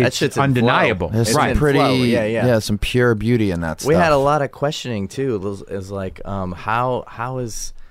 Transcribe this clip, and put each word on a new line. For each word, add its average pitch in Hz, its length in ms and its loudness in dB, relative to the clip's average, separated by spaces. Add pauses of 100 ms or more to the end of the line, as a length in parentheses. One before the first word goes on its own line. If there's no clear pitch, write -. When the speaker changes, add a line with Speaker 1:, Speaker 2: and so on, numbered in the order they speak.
Speaker 1:
it's - 80 -2
Speaker 2:
shit's 143 200 -2
in 147 40 2
flow. 139 40 4
Speaker 1:
undeniable. 123 640 2
Speaker 3:
There's 110 180 2
Speaker 2:
It's 113 40 2
Speaker 3:
some 147 100 4
Speaker 1:
Right. 123 140 2
Speaker 3:
pretty, 143 220 4
Speaker 2:
flow. 131 160 4
Yeah, 120 300 2
yeah. 113 220 0
Speaker 3:
yeah, 117 120 4
some 104 200 -2
pure 123 360 2
beauty 110 380 2
in 85 80 -2
that 80 260 -6
Speaker 2:
We 151 80 4
had 175 120 4
Speaker 3:
stuff. 151 80 4
Speaker 2:
a - 20 4
lot 143 260 2
of 131 80 -4
questioning 123 560 -4
too. 135 300 -2
It 92 60 -6
was, 98 200 -6
it - 140 -8
was 95 160 -10
like, 95 320 -8
um, 95 280 -6
how, 117 540 -4
how 127 320 -8
is, - 360 -8 (160)